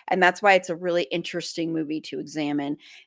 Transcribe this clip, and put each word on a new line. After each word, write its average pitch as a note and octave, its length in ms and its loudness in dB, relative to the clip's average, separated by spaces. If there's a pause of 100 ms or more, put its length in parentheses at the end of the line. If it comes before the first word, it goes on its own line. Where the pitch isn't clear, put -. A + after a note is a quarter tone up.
And F#3 140 2
that's F3+ 180 4
why G3+ 120 8
it's F#3 160 2
a E3 60 -4
really F3 300 0
interesting E3+ 680 -4
movie D#3 280 -4
to - 180 -10
examine D3 580 -4 (300)